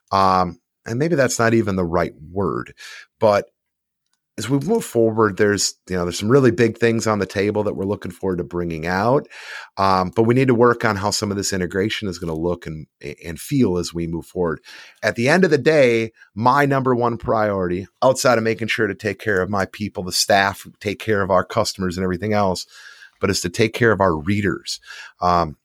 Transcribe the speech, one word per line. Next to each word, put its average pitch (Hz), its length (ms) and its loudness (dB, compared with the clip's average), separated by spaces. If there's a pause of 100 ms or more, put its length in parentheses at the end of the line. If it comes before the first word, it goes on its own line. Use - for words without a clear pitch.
(100)
Um, 92 480 2 (280)
and 117 120 -4
maybe 170 160 0
that's 135 240 0
not 113 140 2
even 104 240 2
the 92 80 0
right 85 300 -2 (180)
word, 82 400 -4 (480)
but 101 260 4 (920)
as 110 100 -8
we 139 120 0
move 214 240 -2
forward, 110 520 2
there's, 104 380 2 (160)
you 92 60 -2
know, 90 80 -2
there's 87 140 -4
some 104 120 -2
really 131 220 6
big 110 260 0
things 113 300 0
on 107 100 2
the 95 80 -2
table 104 380 -2
that 98 100 -2
we're 87 100 -6
looking 98 280 -4
forward 92 260 -4
to 87 60 -4
bringing 85 420 -6
out. 104 400 0 (500)
Um, 92 380 2
but 113 80 4
we 120 120 4
need 131 120 4
to 127 80 4
work 117 300 4
on 110 100 2
how 101 160 -2
some 101 220 -4
of 98 40 -4
this 98 160 -4
integration 95 540 -2
is 85 140 -8
gonna 82 160 -6
look 85 280 -4
and, 78 220 -12 (380)
and 82 160 -12
feel 110 380 0
as 85 140 -6
we 85 140 -6
move 82 200 -8
forward. 82 340 -4 (420)
At 107 140 -2
the 120 120 0
end 180 160 4
of 175 60 2
the 151 80 4
day, 123 540 4 (240)
my 127 300 4
number 131 280 0
one 117 240 0
priority, 98 680 -2 (120)
outside 127 380 4
of 110 60 0
making 113 240 -2
sure 110 180 0
to 98 80 -4
take 101 240 -6
care 95 240 0
of 92 80 -4
my 98 160 -2
people, 101 380 -8
the 90 80 -8
staff, 98 540 0 (120)
take 101 220 -6
care 104 200 -2
of 95 120 0
our 92 120 4
customers 95 520 -4
and 92 80 -2
everything 92 280 -4
else, 98 320 0 (560)
but 98 100 0
is 92 100 -2
to - 100 -4
take 110 240 0
care 117 160 4
of 95 100 2
our 92 160 4
readers, 95 600 -2 (420)
um, 87 440 2